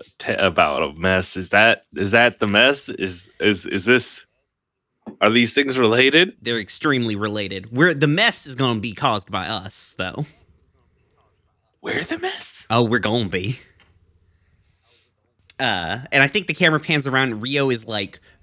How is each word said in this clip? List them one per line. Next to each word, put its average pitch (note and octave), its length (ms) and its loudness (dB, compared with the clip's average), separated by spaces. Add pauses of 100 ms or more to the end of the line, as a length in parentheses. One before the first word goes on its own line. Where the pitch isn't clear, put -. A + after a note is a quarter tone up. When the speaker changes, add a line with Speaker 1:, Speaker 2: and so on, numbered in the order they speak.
(180)
Speaker 1:
te-, - 160 -6
about D#2+ 500 2
a D2 100 -4
mess. F#2 440 0
Is F2+ 120 -6
that, G#2+ 340 4 (100)
is G2 180 -2
that A#2 280 4
the A2 80 0
mess? B2 420 2
Is, F2+ 400 -8 (100)
is, G2+ 280 0
is F#2 180 -4
this, A#2+ 400 2 (960)
are G#2 80 6
these A#2 240 4
things C#3 240 0
related?" C3 640 4
Speaker 2:
They're A#2 180 -4
extremely A#2+ 560 -2
related. G2+ 600 -6
We're, E3 180 4
the D3 140 2
mess G3+ 400 0
is C3+ 80 -10
gonna A#2+ 240 0
be G2+ 140 -8
caused A2+ 360 0
by F#2 180 -6
us, F#2+ 500 -6
though. F#2 280 -6 (1600)
Speaker 1:
We're - 220 -4
the E4 160 -6
mess? - 500 -6
Speaker 2:
Oh, A#2+ 140 4
we're A#2 160 0
gonna G#2+ 300 -2
be. F#2+ 300 -6 (2000)
Uh, G2 400 -4 (140)
and C#3 100 4
I C#3 40 4
think F#3 200 -4
the E3 60 -4
camera D#3 260 2
pans D3+ 260 -2
around C3 280 0
and G#2+ 80 -8
Rio C3+ 280 0
is, A2+ 160 -2
like, G#2 340 -6 (240)